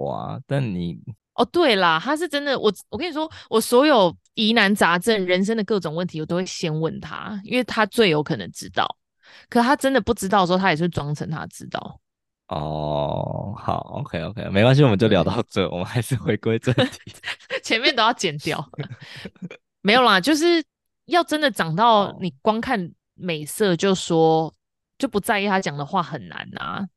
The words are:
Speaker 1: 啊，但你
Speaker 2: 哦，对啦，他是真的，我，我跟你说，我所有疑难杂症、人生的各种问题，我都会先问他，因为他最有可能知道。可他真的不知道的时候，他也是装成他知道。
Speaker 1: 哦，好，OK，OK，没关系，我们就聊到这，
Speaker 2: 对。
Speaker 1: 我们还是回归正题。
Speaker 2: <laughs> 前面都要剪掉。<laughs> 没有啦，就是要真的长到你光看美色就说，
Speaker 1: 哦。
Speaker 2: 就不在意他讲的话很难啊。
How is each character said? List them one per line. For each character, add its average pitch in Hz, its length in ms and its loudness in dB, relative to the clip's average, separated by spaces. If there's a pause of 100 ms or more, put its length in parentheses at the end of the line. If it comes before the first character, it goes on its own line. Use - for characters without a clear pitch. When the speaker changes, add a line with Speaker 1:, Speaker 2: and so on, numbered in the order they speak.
Speaker 1:
啊， 60 420 -6
但 139 160 -2
你 87 340 -4 (380)
Speaker 2:
哦， 240 120 2
对 311 280 2
啦， 170 260 2
他 262 160 -4
是 330 120 -4
真 285 160 -4
的， 277 120 -2
我， 214 160 0 (160)
我 - 80 -10
跟 311 120 -6
你 320 40 -10
说， 311 160 -4 (220)
我 220 100 2
所 240 240 4
有 220 300 4 (200)
疑 214 180 0
难 208 200 4
杂 175 240 2
症、 196 300 0
人 180 180 2
生 226 120 -2
的 214 80 -2
各 202 160 -2
种 156 120 -6
问 175 140 -4
题， 156 140 -8
我 156 60 -6
都 175 100 -2
会 180 100 -2
先 156 340 -6
问 147 200 -4
他， - 420 -12
因 214 160 -4
为 247 60 0
他 214 200 0
最 208 240 4
有 151 140 2
可 147 140 -2
能 95 160 -8
知 - 180 -16
道。 95 160 0 (600)
可 240 120 2
他 247 140 4
真 269 180 0
的 262 80 4
不 233 140 0
知 196 140 -6
道 196 140 4
的 180 40 2
时 170 60 2
候， 185 60 4
他 190 120 2
也 156 60 2
是 175 120 0
装 147 240 -4
成 147 160 -8
他 151 200 -8
知 - 180 -18
道。 - 340 -10 (460)
Speaker 1:
哦， 73 1120 -4
好， - 420 -6
OK，OK， 90 500 -8
没 98 120 4
关 127 120 6
系， 147 100 6
我 135 40 6
们 104 80 4
就 110 120 4
聊 92 160 4
到 95 260 -2
这， 101 120 -2
Speaker 2:
对。 85 100 -2
Speaker 1:
我 87 60 -6
们 90 60 -4
还 - 160 -4
是 117 140 -4
回 110 220 -2
归 113 240 -2
正 127 120 0
题。 - 400 -2 (220)
Speaker 2:
<laughs> - 300 -10
前 233 160 0
面 285 160 2
都 240 40 2
要 220 120 4
剪 156 260 -4
掉。 147 260 -4 (580)
<laughs> - 600 -18
没 196 100 2
有 254 100 6
啦， 208 180 6
就 262 140 2
是 330 300 2 (400)
要 339 180 2
真 311 180 -2
的 294 80 2
长 175 280 -2
到 214 440 4
你 185 120 -4 (100)
光 220 180 0
看 226 300 -4 (240)
美 160 300 -6
色 185 320 0
就 190 180 2
说， 160 520 2
Speaker 1:
哦。 147 80 -10 (440)
Speaker 2:
就 269 80 -2
不 208 140 -2
在 214 180 0
意 196 80 -2
他 190 140 2
讲 165 160 -6
的 143 100 -8
话 175 160 -2
很 131 260 -8
难 73 280 -12
啊。 76 280 -8 (120)